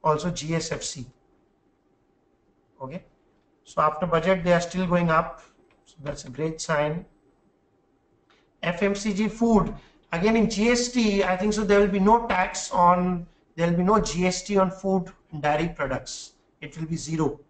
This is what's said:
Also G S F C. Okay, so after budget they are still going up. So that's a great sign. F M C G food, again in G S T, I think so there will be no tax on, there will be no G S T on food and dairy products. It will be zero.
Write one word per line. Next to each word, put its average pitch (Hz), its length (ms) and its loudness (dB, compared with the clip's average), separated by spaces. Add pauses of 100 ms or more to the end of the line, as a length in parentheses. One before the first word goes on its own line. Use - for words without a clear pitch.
Also 156 280 0
G 165 260 -6
S 160 160 -4
F 139 100 -8
C. 123 240 -10 (1700)
Okay, 135 240 -14 (580)
so - 200 -6
after 156 240 0
budget 165 360 0
they 175 100 2
are 170 80 4
still 180 280 -4
going 175 220 2
up. 160 320 0 (420)
So - 180 -20
that's 143 220 -10
a 139 60 -14
great 156 300 -6
sign. 156 440 -2 (1600)
F 175 200 -2
M 202 120 2
C 202 200 -4
G 208 140 0
food, 226 460 2 (380)
again 208 240 2
in 214 120 4
G 214 200 0
S 240 240 0
T, 202 320 2
I 185 120 0
think 202 180 0
so 214 100 -2
there 202 160 6
will 202 80 4
be 196 100 0
no 226 300 4
tax 185 420 -2
on, 180 560 2 (300)
there 170 120 0
will 170 100 2
be 180 40 0
no 208 160 4
G 180 280 0
S 185 180 -2
T 202 140 0
on 185 120 2
food 190 400 -2 (220)
and 147 100 -10
dairy 156 280 0
products. - 640 -8 (260)
It 151 180 -16
will 160 80 -8
be 160 100 -6
zero. 156 540 -4